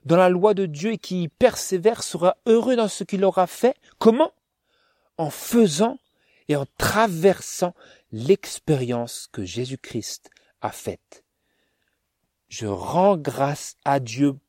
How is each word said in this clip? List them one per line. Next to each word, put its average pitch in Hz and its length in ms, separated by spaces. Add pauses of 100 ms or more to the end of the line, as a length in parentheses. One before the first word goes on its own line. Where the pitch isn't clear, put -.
dans 160 140
la 185 120
loi 185 240
de 190 140
Dieu 160 240
et 208 80
qui 180 240
y 165 60
persévère, 220 760
sera 175 420
heureux 233 300
dans 226 120
ce - 160
qu'il 196 220
aura 185 220
fait. » - 280 (220)
Comment ? 240 360 (840)
En 156 140
faisant 226 680 (500)
et 147 80
en 139 120 (100)
traversant 185 960 (380)
l'expérience 120 1200
que 107 120
Jésus-Christ 120 840 (320)
a 110 100
faite. - 540 (1200)
Je - 200
rends 165 500
grâce 139 640
à 139 160
Dieu 135 380 (120)